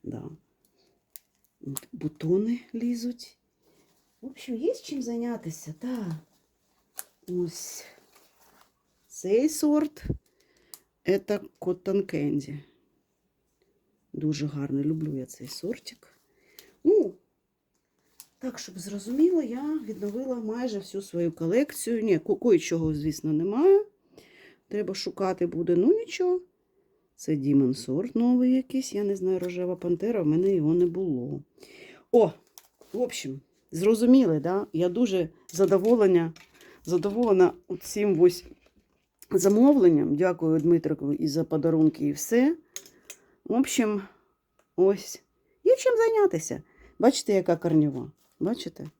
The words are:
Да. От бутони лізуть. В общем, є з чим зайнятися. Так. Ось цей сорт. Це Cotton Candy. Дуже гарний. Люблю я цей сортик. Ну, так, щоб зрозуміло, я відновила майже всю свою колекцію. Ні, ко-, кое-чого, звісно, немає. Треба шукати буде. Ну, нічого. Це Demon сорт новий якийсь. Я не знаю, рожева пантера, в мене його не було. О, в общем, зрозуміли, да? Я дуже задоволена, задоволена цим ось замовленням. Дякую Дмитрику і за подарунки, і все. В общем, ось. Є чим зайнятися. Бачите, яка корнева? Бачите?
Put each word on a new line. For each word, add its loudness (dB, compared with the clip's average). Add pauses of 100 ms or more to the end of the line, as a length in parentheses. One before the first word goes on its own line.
Да. -14 (1300)
От -14
бутони -4 (140)
лізуть. -8 (840)
В -18
общем, -12
є -2
з -14
чим -8
зайнятися. -8
Так. -8 (1160)
Ось -8 (1200)
цей 0
сорт. 0 (1000)
Це -2 (200)
Cotton -4
Candy. -4 (1500)
Дуже -6
гарний. -6
Люблю -4
я -10
цей -18
сортик. -12 (760)
Ну, 4 (1200)
так, -10
щоб -16
зрозуміло, 0
я -4
відновила -6
майже -6
всю -10
свою -4
колекцію. -2
Ні, 2
ко-, -2
кое-чого, 2
звісно, -4
немає. 4 (840)
Треба -4
шукати -4
буде. 0
Ну, 4
нічого. -2 (760)
Це -6
Demon 2
сорт -6
новий 4
якийсь. -4
Я -2
не -2
знаю, -2
рожева -6
пантера, -2
в 0
мене 2
його 2
не 4
було. -4 (720)
О, 6 (600)
в -6
общем, -6 (320)
зрозуміли, 4
да? -2
Я 0
дуже 0 (240)
задоволена, 4 (520)
задоволена 2 (300)
цим 0
ось 4 (840)
замовленням. 4
Дякую 0
Дмитрику 0
і -2
за -2
подарунки, 0
і 0
все. 0 (880)
В -6
общем, 0 (720)
ось. 0 (420)
Є 6
чим 2
зайнятися. 0 (360)
Бачите, 2
яка 2
корнева? 0 (300)
Бачите? -6 (140)